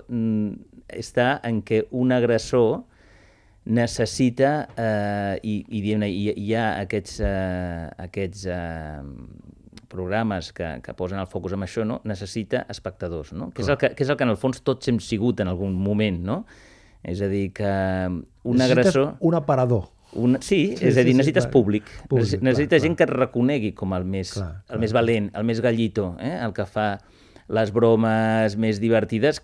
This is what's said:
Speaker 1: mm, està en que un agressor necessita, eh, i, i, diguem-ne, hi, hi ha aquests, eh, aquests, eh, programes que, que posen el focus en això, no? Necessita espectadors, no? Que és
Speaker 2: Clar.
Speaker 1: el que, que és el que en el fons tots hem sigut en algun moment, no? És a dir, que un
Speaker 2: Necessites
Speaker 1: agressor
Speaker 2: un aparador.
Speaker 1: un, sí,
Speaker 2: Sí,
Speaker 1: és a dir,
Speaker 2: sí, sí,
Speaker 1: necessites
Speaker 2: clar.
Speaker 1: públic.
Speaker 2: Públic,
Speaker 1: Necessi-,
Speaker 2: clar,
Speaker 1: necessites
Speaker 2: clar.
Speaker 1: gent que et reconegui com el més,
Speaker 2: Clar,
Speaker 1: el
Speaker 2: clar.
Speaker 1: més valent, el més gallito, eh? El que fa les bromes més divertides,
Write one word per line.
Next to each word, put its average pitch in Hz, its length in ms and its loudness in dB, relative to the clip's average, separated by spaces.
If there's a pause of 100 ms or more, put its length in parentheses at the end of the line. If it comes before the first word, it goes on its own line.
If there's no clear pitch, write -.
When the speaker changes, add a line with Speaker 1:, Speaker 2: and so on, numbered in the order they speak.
Speaker 1:
mm, 110 840 -2
està 123 520 0
en 113 200 -2
que 110 280 0
un 127 220 0
agressor 120 760 2 (800)
necessita, 123 1040 0
eh, 101 680 -2
i, 107 220 -4
i, 107 220 -6
diguem-ne, 104 280 0
hi, 101 240 -2
hi 104 220 -4
ha 113 100 0 (120)
aquests, 104 440 -6
eh, 90 760 -2
aquests, 95 500 -8
eh, 82 540 -8 (840)
programes 95 680 -4
que, 80 260 -8
que - 160 -14
posen 92 240 -6
el 95 80 -6
focus 92 260 -6
en 98 120 -4
això, 110 200 -4
no? 110 180 -4
Necessita 104 680 -6
espectadors, 87 680 -10
no? 104 160 -10
Que - 100 -8
és 101 60 -2
Speaker 2:
Clar. 139 80 2
Speaker 1:
el 123 60 -2
que, 135 100 4
que - 140 -2
és 131 40 2
el 143 80 0
que 135 60 -2
en 120 80 4
el 101 80 0
fons 131 240 -2
tots 131 240 -2
hem 117 160 2
sigut 107 400 0
en 90 80 0
algun 95 240 -2
moment, 98 480 0
no? 107 140 -2 (680)
És 90 180 -6
a 101 60 0
dir, 98 240 0
que 104 160 -4
un 95 880 -2
Speaker 2:
Necessites 127 160 4
Speaker 1:
agressor 131 380 4 (100)
Speaker 2:
un 165 160 2
aparador. 127 540 2 (240)
Speaker 1:
un, 123 260 2
sí, 196 380 2
Speaker 2:
Sí, - 100 2
Speaker 1:
és 131 100 6
a 127 60 8
dir, 127 80 6
Speaker 2:
sí, - 0 -
sí, 127 80 6
Speaker 1:
necessites 135 260 2
Speaker 2:
clar. 127 80 -6
Speaker 1:
públic. 107 380 4 (160)
Speaker 2:
Públic, 123 160 2
Speaker 1:
Necessi-, 98 160 0
Speaker 2:
clar, 123 100 0
Speaker 1:
necessites 147 300 4
Speaker 2:
clar. 135 80 4
Speaker 1:
gent 165 100 0
que - 60 2
et - 100 2
reconegui 123 600 0
com 95 200 -4
el 92 120 -2
més, 95 280 -4
Speaker 2:
Clar, 98 140 -6
Speaker 1:
el 87 200 -14
Speaker 2:
clar. 110 120 -6
Speaker 1:
més 110 160 0
valent, 113 400 4
el 107 80 -4
més 113 180 0
gallito, 110 580 0
eh? 131 200 -6
El 110 160 -4
que 101 100 -4
fa 107 220 -2 (640)
les 104 260 0
bromes 110 840 4
més 110 220 0
divertides, 113 640 2